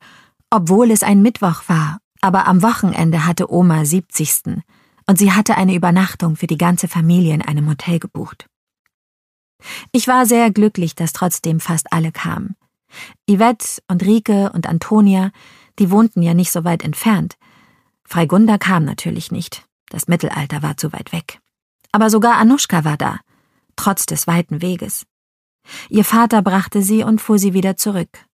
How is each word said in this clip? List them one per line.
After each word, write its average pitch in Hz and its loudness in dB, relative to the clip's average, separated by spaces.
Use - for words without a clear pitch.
obwohl 202 4
es 220 2
ein 196 4
Mittwoch 202 0
war, 160 -2
aber 190 0
am 185 4
Wochenende 165 0
hatte 175 -4
Oma 170 2
siebzigsten - -4
und 180 2
sie 202 4
hatte 208 2
eine 190 2
Übernachtung 175 0
für 170 -6
die 160 -4
ganze 175 0
Familie 165 2
in 156 -2
einem 151 -2
Hotel 165 -2
gebucht. - -14
Ich 240 0
war 254 2
sehr 233 4
glücklich, 202 0
dass 170 -6
trotzdem 165 -2
fast - -4
alle 160 -2
kamen. - -8
Yvette 220 0
und 180 -2
Rike 202 2
und 165 -4
Antonia, 196 2
die 185 2
wohnten 208 2
ja 170 0
nicht 175 0
so 170 -4
weit 170 -2
entfernt. 165 -2
Freigunda 185 2
kam 185 0
natürlich - -8
nicht, 175 -10
das - -10
Mittelalter 147 -4
war 147 -6
zu 156 -8
weit - -14
weg. - -12
Aber 220 2
sogar 220 4
Anuschka 220 2
war 151 -2
da, 139 -4
trotz - -2
des - -6
weiten 170 -2
Weges. 180 -8
Ihr 208 2
Vater 226 2
brachte 196 -2
sie 214 0
und 220 0
fuhr 214 2
sie 196 0
wieder 190 0
zurück. - -6